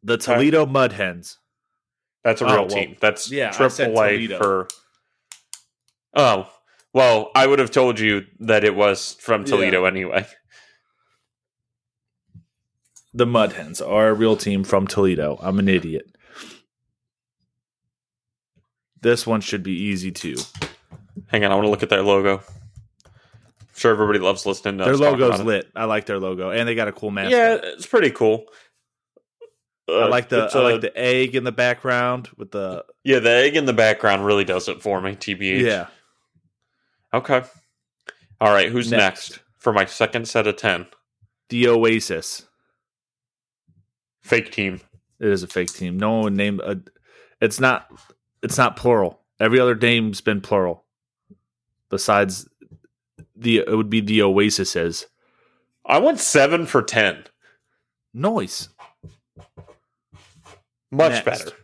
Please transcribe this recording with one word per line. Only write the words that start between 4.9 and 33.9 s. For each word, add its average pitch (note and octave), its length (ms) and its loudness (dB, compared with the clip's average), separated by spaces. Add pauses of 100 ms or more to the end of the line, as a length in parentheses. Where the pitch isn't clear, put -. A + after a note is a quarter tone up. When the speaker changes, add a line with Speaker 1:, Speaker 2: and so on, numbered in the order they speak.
Speaker 2:
Oh, A2+ 360 2 (440)
well, A#2+ 420 4
I C3+ 100 4
would C#3 140 4
have A#2 100 -2
told B2 300 2
you G#2 260 0 (140)
that G#2+ 240 2
it G#2 100 2
was G2+ 460 0
from G#2+ 220 -2
Speaker 1:
Yeah. - 40 -10
Speaker 2:
Toledo F#2 380 2
anyway. F#2+ 420 -2 (3000)
Speaker 1:
The A#2+ 120 2
Mud A2 280 2
Hens D#2+ 280 -12
are G#2+ 260 2
a G#2+ 60 4
real A2 220 4
team G2 280 -2
from G2 220 0
Toledo. E2+ 560 0
I'm F#2+ 160 -2
an G2 100 2
idiot. E2 480 -2 (2750)
This A#2 240 2
one A2 140 0
should G2 220 -8
be F#2+ 100 -6
easy F#2+ 380 -6
too. D#2 260 -10 (880)
Speaker 2:
Hang G#2+ 180 0
on, G2 80 2
I - 20 2
wanna G#2 140 2
look G2+ 140 0
at G#2+ 80 -4
their G2 120 2
logo. G2 400 2 (1300)
Sure A#2 160 2
everybody G#2 260 2
loves F#2+ 280 0
listening G2 320 -4
to F#2 60 -2
Speaker 1:
Their C3 100 2
Speaker 2:
us C#3 60 0
talk C#3+ 120 4
Speaker 1:
logo's B2+ 240 2
Speaker 2:
about G2 40 -4
it. G#2+ 60 -2
Speaker 1:
lit. G2+ 200 -2 (100)
I A2 80 -4
like G#2+ 220 -2
their G2+ 120 -4
logo, F#2 320 -6
and A#2 180 -2
they A#2 60 -2
got A2 140 -2
a G2+ 40 -8
cool G#2+ 180 -8
mascot. G2+ 220 -2
Speaker 2:
Yeah, A3+ 300 2
it's - 240 -14
pretty G#3+ 240 2
cool. A2 360 0 (1400)
Speaker 1:
I E2 40 -2 (120)
Speaker 2:
Uh, G#2 40 0
Speaker 1:
like A#2+ 200 0
the, A#2 160 0
Speaker 2:
it's G#2 100 -6
Speaker 1:
I C3+ 60 4
like A#2+ 160 4
Speaker 2:
a - 20 -6
Speaker 1:
the A2+ 180 -6
egg B2+ 380 0
in B2+ 100 -2
the B2 80 -6
background B2 840 -2
with G#2 160 -16
the F#2+ 320 -8 (200)
Speaker 2:
Yeah, C3+ 140 4
the A#2 120 2
egg C#3 260 4
in D3 80 0
the B2+ 80 0
background G#2+ 520 2